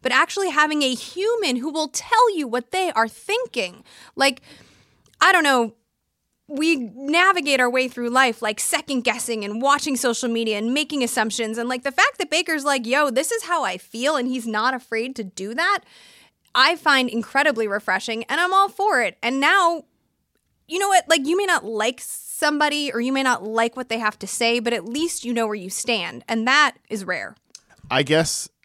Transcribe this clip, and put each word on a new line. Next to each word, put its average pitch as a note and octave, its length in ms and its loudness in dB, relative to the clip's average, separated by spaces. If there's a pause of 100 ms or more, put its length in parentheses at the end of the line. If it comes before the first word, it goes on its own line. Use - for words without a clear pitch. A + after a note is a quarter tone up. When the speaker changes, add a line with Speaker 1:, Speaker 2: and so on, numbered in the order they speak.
Speaker 1:
but B3+ 100 0
actually E4+ 380 2
having D4+ 320 2
a B3+ 120 0
human G4 600 -2
who C4+ 140 -4
will D4+ 180 -2
tell A4+ 480 2
you C#4+ 120 -4
what A#3+ 220 -4
they F#4 220 0
are A3+ 140 2
thinking. B3+ 800 -4 (320)
Like, C4+ 240 2 (800)
I F4 100 6
don't F4 140 4
know, B3 300 2 (760)
we D4+ 280 0
navigate C#4 840 0
our B3 100 4
way B3+ 180 0
through A#3+ 200 -6
life, B3 340 2
like, G#3+ 180 -4
second C#4 420 -2
guessing A3+ 420 -2
and G#3 180 -6
watching C#4 340 2
social A#3+ 340 0
media A3+ 280 0
and A3+ 140 -2
making D4 320 -2
assumptions. A3+ 540 -2
And, A#3+ 100 -4
like, B3+ 140 -4
the C#4 100 -6
fact B4 260 2
that - 120 -4
Baker's D#4+ 340 0
like, C4+ 220 0
"Yo, C#4 240 2
this C4 200 -2
is A4+ 140 -4
how E4 200 -2
I F#3 140 -4
feel," C4+ 380 -4
and B3 120 -2
he's B3+ 180 -4
not A3 280 0
afraid B3 420 -6
to A3+ 80 -6
do F#3+ 300 -10
that, F4 260 0 (760)
I D4 220 4
find C4 320 2
incredibly A3+ 600 0
refreshing, G#3 560 -4
and D4 160 -2
I'm F4+ 140 0
all G4 160 6
for G4 320 2
it. F#3 200 -2
And C4 180 -2
now, E4+ 440 4 (840)
you E4 100 -4
know G4+ 100 0
what? F#4+ 200 4
Like, D4 180 2
you E4+ 100 2
may G4+ 100 0
not F4 180 0
like A3+ 380 -4
somebody D4 880 -2
or A#3 80 -2
you B3+ 120 0
may C4+ 100 0
not B3 220 0
like A3+ 320 -2
what B3+ 120 -10
they A3+ 100 -4
have G#3+ 200 -4
to F#3+ 80 -12
say, A#3 340 0
but A#3 120 -2
at F#3 120 -4
least D4 400 -4
you A#3+ 80 -4
know A3+ 140 0
where G#3+ 80 -4
you F#3+ 160 -10
stand. F3+ 580 -4
And A3+ 180 -2
that C#4 300 4 (140)
is G3 140 -8
rare. E3 320 -6 (540)
Speaker 2:
I C3+ 120 2
guess D#3 460 0 (160)